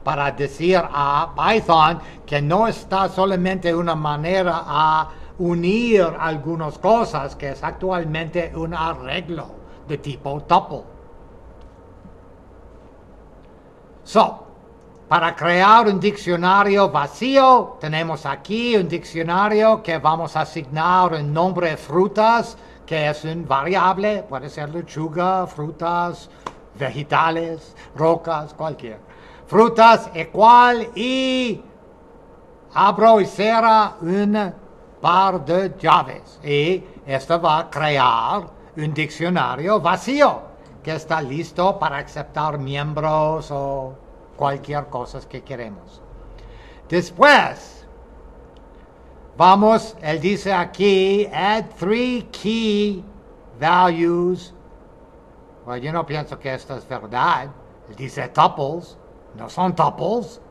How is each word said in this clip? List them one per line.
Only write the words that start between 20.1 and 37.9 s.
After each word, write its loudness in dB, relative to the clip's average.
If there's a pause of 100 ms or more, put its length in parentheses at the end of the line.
a 0
asignar 0
un -4
nombre 0
frutas, 0 (280)
que -2
es -6
un -8
variable, 0
puede -10
ser -10
lechuga, -4
frutas, -6 (480)
vegetales, -2 (200)
rocas, 0
cualquier. -10 (480)
Frutas, 6
igual, 4
y -2 (1120)
abro 4
y 2
cierra 2
un -2 (480)
par 2
de -2
llaves. 0
Y 0 (220)
esto -2
va 2
a -10
crear 0 (300)